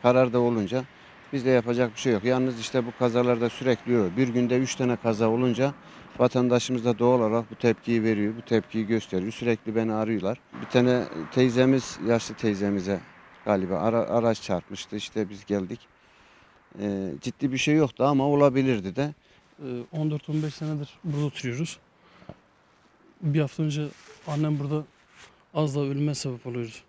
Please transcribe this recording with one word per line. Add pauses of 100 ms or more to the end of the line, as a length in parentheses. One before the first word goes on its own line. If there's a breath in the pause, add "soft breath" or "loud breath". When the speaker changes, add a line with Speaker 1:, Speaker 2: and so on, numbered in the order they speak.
Speaker 1:
Karar
da
olunca (500 loud breath)
bizde
yapacak
bir
şey
yok.
Yalnız
işte
bu
kazalarda
sürekli
oluyor.
Bir
günde
üç
tane
kaza
olunca (460 loud breath)
vatandaşımız
da
doğal
olarak
bu
tepkiyi
veriyor,
bu
tepkiyi
gösteriyor.
Sürekli
beni
arıyorlar. (220)
Bir
tane (280)
teyzemiz,
yaşlı
teyzemize (460)
galiba
ara-,
araç
çarpmıştı.
İşte
biz
geldik. (1000 soft breath)
E, (100)
ciddi
bir
şey
yoktu
ama
olabilirdi
de. (460 soft breath)
Speaker 2:
Ee, (260)
on
dört
on
beş
senedir (140)
burada
oturuyoruz. (1400 loud breath)
Bir
hafta
önce (400)
annem
burada (720 loud breath)
az
daha
ölüme
sebep
oluyordu. (160)